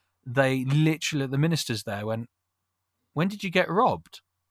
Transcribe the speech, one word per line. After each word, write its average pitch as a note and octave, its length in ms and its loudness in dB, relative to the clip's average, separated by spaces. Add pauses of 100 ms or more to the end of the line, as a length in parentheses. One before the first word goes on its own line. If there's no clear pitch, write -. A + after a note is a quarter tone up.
(260)
they C3 400 0
literally, D3+ 640 2
the C3+ 100 -2
ministers D3 460 0
there G#2 220 -6
went, A2+ 240 -4 (840)
"When D#3+ 140 0
did G3+ 160 -6
you G3 60 -6
get F3 200 2
robbed?" E3+ 520 0 (280)